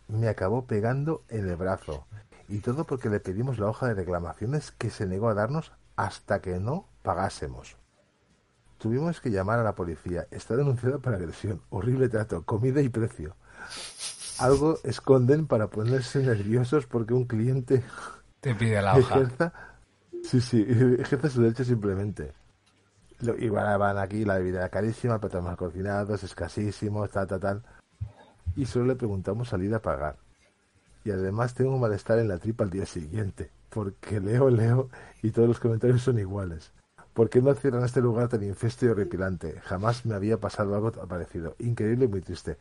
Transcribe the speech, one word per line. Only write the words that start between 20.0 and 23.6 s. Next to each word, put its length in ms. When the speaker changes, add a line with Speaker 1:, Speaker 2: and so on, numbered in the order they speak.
Speaker 1:
sí, 180
sí, 240
<laughs> 160
ejerza 300
su 140
derecho 200
simplemente. 680
Lo, 180
igual 400